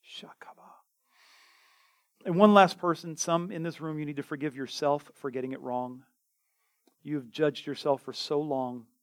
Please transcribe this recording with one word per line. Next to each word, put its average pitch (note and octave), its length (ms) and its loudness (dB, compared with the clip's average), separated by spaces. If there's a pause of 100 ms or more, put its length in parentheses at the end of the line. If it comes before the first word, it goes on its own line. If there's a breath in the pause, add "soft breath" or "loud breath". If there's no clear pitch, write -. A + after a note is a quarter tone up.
Shakaba. - 640 -20 (1600 soft breath)
And F3 100 -2
one G#3 180 10
last F#3+ 240 8
person, E3 380 -4
some E3+ 360 -2
in E3 120 -8
this E3 160 -8
room, D#3 200 -6
you D3+ 60 -4
need D3 120 -8
to C#3+ 60 -6
forgive C#3+ 320 -6
yourself C#3+ 600 -4
for - 160 -8
getting C3 220 -6
it C3 80 -12
wrong. B2+ 420 -8 (1000)
You've C#3 280 -8
judged D3 340 0
yourself C#3 360 -2
for C3 100 -14
so D3 300 -4
long. B2+ 440 -4 (180)